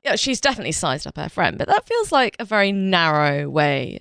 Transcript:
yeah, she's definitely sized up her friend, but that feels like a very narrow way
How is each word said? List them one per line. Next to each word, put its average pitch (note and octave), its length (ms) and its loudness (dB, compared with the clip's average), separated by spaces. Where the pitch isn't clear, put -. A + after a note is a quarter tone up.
yeah, C4+ 100 0
she's B3+ 240 -2
definitely A3+ 320 -2
sized D3 340 -4
up - 120 -14
her D3+ 120 -6
friend, - 280 0
but - 100 -4
that - 180 2
feels A4+ 280 -2
like B3+ 260 2
a A#3 60 -10
very G3+ 260 2
narrow D#3 800 2
way C#3 520 0